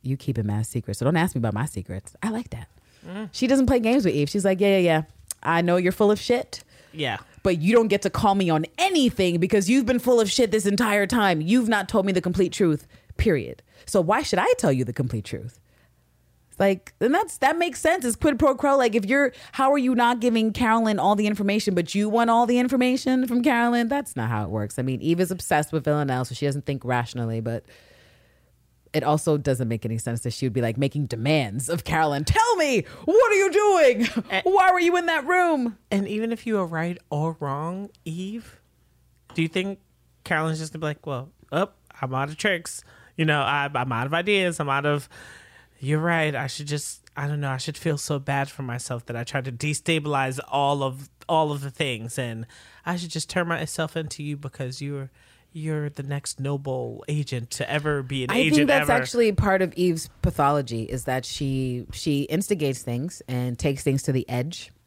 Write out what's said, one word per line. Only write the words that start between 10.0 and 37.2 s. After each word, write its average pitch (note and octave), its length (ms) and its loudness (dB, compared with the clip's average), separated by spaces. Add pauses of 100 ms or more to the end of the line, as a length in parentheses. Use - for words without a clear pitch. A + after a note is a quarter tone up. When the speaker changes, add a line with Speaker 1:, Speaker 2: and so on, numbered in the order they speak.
Speaker 1:
full A#3+ 200 4
of G#3+ 100 2
shit A#3 200 2
this G#3 160 0
entire G3+ 400 2
time. G3 340 2
You've G#3+ 280 2
not G3+ 200 0
told G3+ 160 2
me G3 80 0
the F#3+ 80 2
complete F3+ 320 0
truth, E3 340 2 (300)
period. B2 460 0 (240)
So G3+ 140 2
why G3 220 2
should F3+ 180 0
I A4 180 4
tell E3+ 140 2
you B2+ 120 2
the A#2+ 80 -8
complete A#2 320 -4
truth?" - 360 -12 (1000)
Like, G3 400 0
and B3 160 2
that's, F#4+ 240 -2
that D4 180 2
makes F4 240 -2
sense. E4 240 2
It's A#3 120 -2
quid D4 200 2
pro C4 200 4
quo. C#4 200 2
Like, A#3 200 4
if G#3+ 100 0
you're, C4+ 260 2 (200)
how C4+ 200 2
are D4 60 4
you B3+ 160 2
not A#3+ 240 2
giving A3+ 340 2
Carolyn A3 460 2
all F#3 160 4
the G#3 140 0
information, G3+ 480 0
but E3+ 180 -2
you G#3 140 0
want A#3 220 2
all A#3 160 4
the A#3+ 120 2
information B3+ 680 2
from A#3+ 160 0
Carolyn? A#3+ 420 2
That's C#4 300 -4
not A2+ 120 -2
how A2 140 0
it F2+ 80 -4
works. G#2 260 -4
I C3 60 -4
mean, B2+ 180 -2
Eve E3 200 2
is F3+ 100 0
obsessed D#3+ 420 0
with D#3 120 -2
Villanelle, C#3+ 400 0
so B2 100 -10
she C#3+ 120 -4
doesn't C#3 200 -4
think C#3 180 -6
rationally, A#2+ 560 -2
but A2+ 240 -6 (1300)
it D3+ 120 -2
also D3+ 320 2
doesn't B2+ 320 -2
make A2 160 -4
any A2+ 140 -4
sense A#2 240 -4
that A#2+ 100 -6
she - 140 -4
would B2 60 -2
be, B2 100 -2
like, A2+ 160 -2
making C#3 280 -2
demands A#2+ 640 -2
of E3 160 -4
Carolyn. D#3 400 0
"Tell A#4 320 4
me, C#4+ 280 2 (200)
what G#4+ 280 6
are G#4 40 4
you G4 160 4
doing? D#4 560 4 (220)
Speaker 2:
And F#3+ 140 -2
Speaker 1:
Why F#4 280 6
were F4+ 80 2
you F4 160 4
in F4 100 0
that D#4 200 0
room?" D#4+ 520 2 (140)
Speaker 2:
And G3+ 160 0
even A3 240 -4
if A3 140 -8
you A3 120 0
are F#3 80 0
right E3 320 -4 (120)
or D#3 280 -2